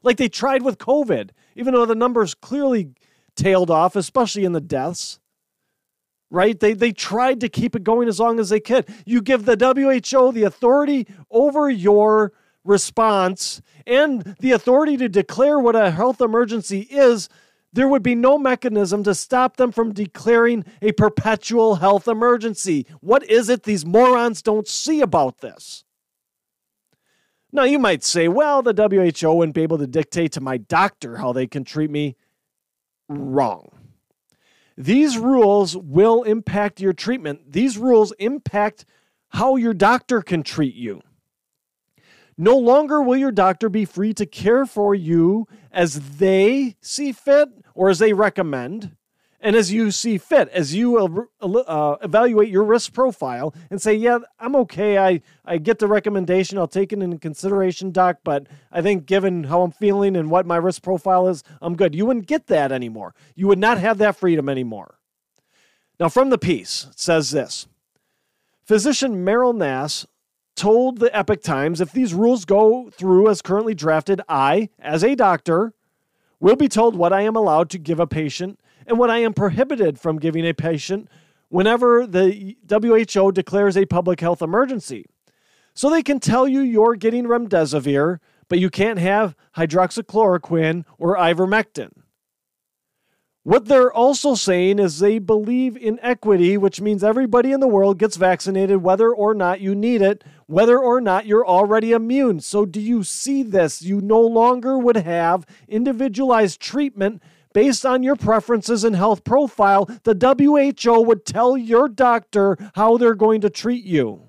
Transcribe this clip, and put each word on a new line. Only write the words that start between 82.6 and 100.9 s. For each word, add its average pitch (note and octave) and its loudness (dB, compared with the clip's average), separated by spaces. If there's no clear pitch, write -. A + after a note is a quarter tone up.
W A3 2
H A3 0
O G3 4
declares F#3+ 0
a F#3+ 2
public F3 -2
health E3+ -2
emergency. F#3+ -4
So C4+ -2
they D#4+ 2
can C#4+ -2
tell B3+ 0
you C4+ 0
you're A#3 2
getting A3+ -2
remdesivir, D#3+ 0
but F3+ 0
you F#3 0
can't G3+ -2
have F#3+ 0
hydroxychloroquine E3+ 0
or F3+ 0
ivermectin." F3+ 0
What G#3 2
they're B3+ 4
also C4 2
saying F#3+ 0
is E3+ 0
they G#3 2
believe A3 -2
in A#3 -6
equity, G#3 2
which G3 -2
means G3+ -2
everybody A#3+ 2
in C#4 0
the C4+ 2
world G3 2
gets G#3 -2
vaccinated, F#3+ 0
whether G3 2
or G#3+ 0
not F#3+ -2
you G3 -4
need A3 0
it, G3+ 0
whether A3+ 4
or B3+ 0